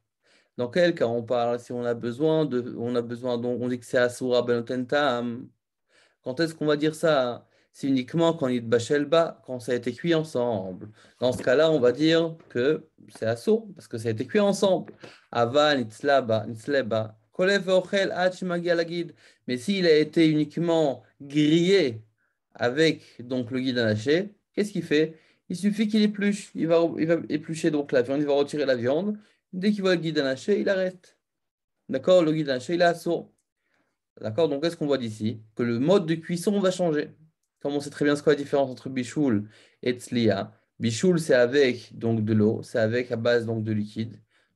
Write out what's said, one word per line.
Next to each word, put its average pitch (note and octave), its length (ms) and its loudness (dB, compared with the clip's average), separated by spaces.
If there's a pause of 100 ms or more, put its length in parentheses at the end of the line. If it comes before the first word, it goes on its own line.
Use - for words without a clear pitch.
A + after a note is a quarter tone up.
(580)
Dans B2 100 -4
quel F3 260 2
cas C#3 140 0
on A#2+ 160 -2
parle A#2+ 340 0
si A2 140 -16
on A#2+ 140 -6
a A#2+ 80 0
besoin C3+ 500 0
de, B2 340 -4
on A#2+ 200 -4
a A#2+ 40 2
besoin A#2+ 360 -6
donc, A#2+ 240 -4
on B2 80 -4
dit B2 100 -4
que A#2+ 60 -20
c'est - 120 -2
asura B2 440 0
ben A#2+ 160 0
oten B2+ 280 -6
tam. B2 640 -2 (720)
Quand B2+ 200 -6
est-ce D#3+ 120 -2
qu'on D3+ 120 -6
va D3+ 100 2
dire D3+ 200 0
ça ? C3+ 520 0 (240)
C'est - 160 -8
uniquement D3 460 2
quand D3 160 -2
il A#2+ 180 -4
bachel B2 380 2
ba, E3 400 0
quand B2+ 160 -10
ça B2+ 100 -6
a B2 40 2
été A#2+ 180 -4
cuit E3+ 200 -2
ensemble. A#2 760 -4 (320)
Dans B2 100 2
ce - 100 -6
cas-là, D3+ 300 4
on D3+ 80 2
va B2 140 4
dire D#3+ 420 2 (140)
que C3+ 340 0 (240)
c'est - 180 -8
assour, G#3 480 0
parce - 140 -20
que B2 100 -10
ça A2+ 120 -4
a - 20 0
été A2 160 -6
cuit G#3 140 2
ensemble. G3 500 0 (400)
Ava C#3 460 2
nitzla C3 440 0
ba, A2 240 0
nitzla B2 380 -4
ba. A2 340 -4 (140)
Kolev F#3+ 380 0
ochel F#3 420 0
ad F3+ 220 0
shemagi F3 360 -4
alagid. E3+ 440 -2 (340)
Mais B2 80 -4
s'il F#3 300 -2
a D#3+ 100 8
été D#3 320 4
uniquement D3+ 760 0 (180)
grillé D3+ 840 2 (500)
avec B2+ 720 -2
donc, B2 260 -4
le B2+ 100 -4
guide B2+ 160 -2
anaché, B2 580 0 (180)
qu'est-ce G3+ 180 -2
qu'il E3 120 -6
fait ? D#3+ 340 0 (300)
Il F#3 80 -8
suffit G#3 320 0
qu'il G#3+ 140 2
épluche. G3+ 520 -2
Il D#3 140 -4
va, E3 120 4 (180)
il D#3 100 0
va E3 100 2 (120)
éplucher D#3 420 -4
donc D3 200 -2
la C3 100 4
viande, C3+ 180 -2
il D3 80 -2
va C#3+ 60 2
retirer C#3+ 320 0
la C3 100 2
viande. D#3 420 -2 (340)
Dès F#3 200 0
qu'il G#3 100 -4
voit F#3 140 2
le E3+ 60 -2
guide D#3 180 -2
haché, C#3 400 0
il G3+ 100 -2
arrête. F#3 480 -4 (720)
D'accord ? F3 360 4
Le D#3 80 2
guide D#3 180 -2
haché, C3 260 -4
il F3 60 0
est F3 40 6
assourd. E3+ 480 -2 (880)
D'accord ? A2+ 260 0
Donc, C#3 140 -4
qu'est-ce E3 160 -2
qu'on D#3 80 -4
voit C#3+ 120 2
d'ici ? A2 440 -6 (140)
Que B2 80 -2
le A#2+ 160 0
mode E3+ 260 4
de E3 100 -2
cuisson F3 440 -4
va F#3 120 2
changer. E3+ 440 -2 (460)
Comme C#3+ 120 -6
on D3 60 -4
sait C#3+ 100 -8
très - 160 -2
bien D3 100 4
ce D3 60 -4
qu'est - 80 2
la D3 60 6
différence C#3 340 0
entre B2+ 200 -12
bichoul B2+ 600 0 (320)
et B2 120 -2
tzliya. A2 580 -2 (280)
Bichoul, D#3 400 2
c'est D#3 140 2
avec B2 640 2
donc, A2+ 260 -2
de A2 100 0
l'eau, G#2+ 280 4
c'est - 180 -4
avec A#2+ 320 0
à A#2+ 40 -2
base A#2 300 2
donc, A2+ 180 -4
de A2 80 -2
liquide. G#2+ 500 -6 (340)